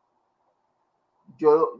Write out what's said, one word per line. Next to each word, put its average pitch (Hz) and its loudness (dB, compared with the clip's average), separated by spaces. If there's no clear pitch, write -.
yo, 156 0